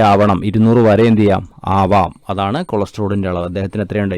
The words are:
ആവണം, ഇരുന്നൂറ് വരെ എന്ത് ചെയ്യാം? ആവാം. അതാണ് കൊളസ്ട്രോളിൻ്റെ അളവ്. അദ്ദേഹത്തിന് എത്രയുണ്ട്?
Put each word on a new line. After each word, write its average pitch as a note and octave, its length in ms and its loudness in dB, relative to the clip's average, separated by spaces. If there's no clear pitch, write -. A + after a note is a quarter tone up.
ആവണം, G2+ 280 2
ഇരുന്നൂറ് A2+ 400 2
വരെ G#2+ 200 4
എന്ത് G#2+ 140 2
ചെയ്യാം? F#2+ 180 0
ആവാം. F#2+ 320 0
അതാണ് G2+ 260 -4
കൊളസ്ട്രോളിൻ്റെ G2+ 600 -4
അളവ്. F2 180 -4
അദ്ദേഹത്തിന് G2 380 -6
എത്രയുണ്ട്? G2 300 -4